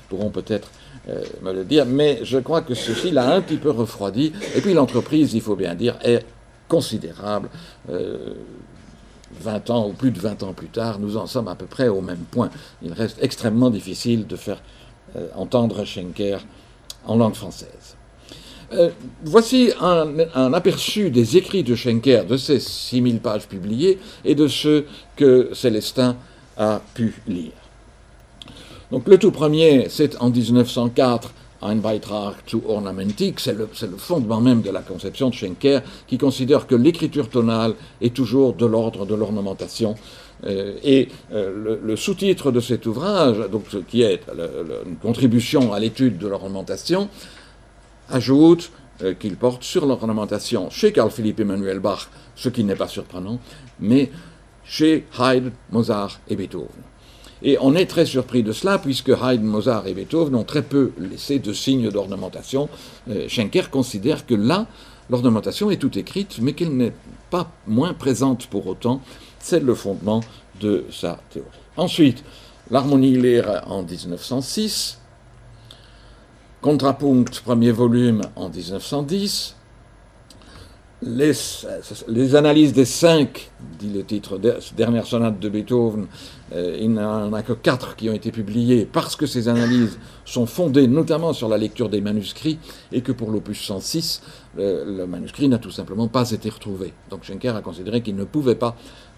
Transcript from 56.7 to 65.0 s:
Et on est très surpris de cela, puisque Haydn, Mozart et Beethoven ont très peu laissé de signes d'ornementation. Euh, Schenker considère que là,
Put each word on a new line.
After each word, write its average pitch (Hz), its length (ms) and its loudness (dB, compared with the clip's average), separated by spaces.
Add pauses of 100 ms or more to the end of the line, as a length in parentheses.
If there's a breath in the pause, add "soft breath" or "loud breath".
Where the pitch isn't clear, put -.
Et 139 180 4
on 135 160 4
est 185 100 2
très 165 200 2
surpris 123 360 0
de 110 100 -2
cela, 190 260 0
puisque 135 320 -2
Haydn, 120 340 2
Mozart 107 420 0
et 92 80 -4
Beethoven 147 400 -2
ont 110 100 0
très 143 180 -2
peu 135 360 2
laissé 101 400 -4
de 104 140 -6
signes 120 380 0
d'ornementation. 98 800 -4 (420 loud breath)
Euh, 90 180 -4
Schenker 123 420 -2
considère 123 540 -2
que 123 100 0
là, 147 320 2 (440 loud breath)